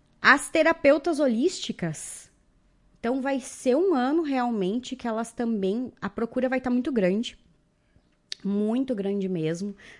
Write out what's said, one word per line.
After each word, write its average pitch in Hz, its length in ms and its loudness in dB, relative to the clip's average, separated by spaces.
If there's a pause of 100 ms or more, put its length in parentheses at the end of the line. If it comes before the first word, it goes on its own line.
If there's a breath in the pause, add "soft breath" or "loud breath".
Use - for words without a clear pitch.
(200)
As 262 300 4
terapeutas 311 680 4
holísticas, 240 1080 -2 (680)
então, 254 240 -2
vai 269 180 -2
ser - 360 0
um 359 180 4
ano 277 280 2
realmente 240 720 -2
que 240 140 -8
elas 226 240 -4
também, 226 580 -2 (120)
a 202 80 -8
procura 233 380 -2
vai 254 120 -2
tá 254 80 -4
muito 247 240 0
grande. 202 460 0 (1080)
Muito 220 500 -2
grande 196 340 -2
mesmo. 175 460 -4 (260 loud breath)